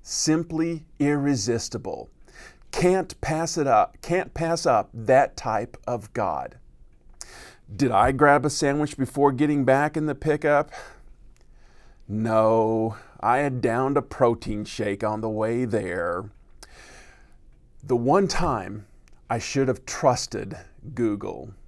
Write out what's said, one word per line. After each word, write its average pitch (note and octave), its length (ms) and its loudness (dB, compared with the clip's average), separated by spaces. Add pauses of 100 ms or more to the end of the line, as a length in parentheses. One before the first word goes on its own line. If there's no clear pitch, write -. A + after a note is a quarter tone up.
Simply E3 840 -4 (120)
irresistible. A#2+ 1080 -2 (640)
Can't F#3 500 0
pass D#3+ 380 -4
it C#3+ 80 0
up, G#2+ 340 2
can't - 320 -4
pass E3 320 -2
up A#2 300 2
that B2+ 420 2
type A2 400 -4 (100)
of A#2 280 -8
God. D#2 420 -4 (1200)
Did C3 140 0
I A#2 220 4
grab C#3+ 340 6
a D3 40 0
sandwich C#3+ 460 -2
before C#3 340 2
getting C#3+ 360 0
back C#3+ 280 2
in D#3 120 -2
the D3 80 -2
pickup? D3+ 560 0 (1400)
No, A2 880 2 (240)
I B2 180 2
had C3+ 220 -2
downed C3 380 0
a C3 40 0
protein A2+ 640 0
shake G#2 400 -6
on G#2+ 160 -2
the A2 80 -4
way A2 380 -2
there. F#2 640 -4 (1500)
The C3 120 0
one D3 300 2
time G#2+ 600 -2 (420)
I A#2 100 -2
should C3+ 300 0
have - 160 -2
trusted - 720 -2 (380)
Google. G#2 600 -4 (140)